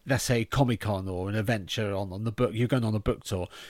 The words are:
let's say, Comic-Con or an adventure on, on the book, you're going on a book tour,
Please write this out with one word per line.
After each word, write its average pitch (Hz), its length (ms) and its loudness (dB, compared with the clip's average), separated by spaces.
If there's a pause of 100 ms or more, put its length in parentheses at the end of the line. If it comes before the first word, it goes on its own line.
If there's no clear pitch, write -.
let's - 200 0
say, 117 200 2
Comic-Con 107 640 2
or 92 200 -2
an 101 80 -2
adventure 107 580 -2
on, 95 180 -4
on 98 120 -6
the 113 80 -2
book, 117 220 2
you're 117 140 2
going 123 160 2
on 110 120 2
a - 40 0
book - 220 -2
tour, 90 240 -4 (240)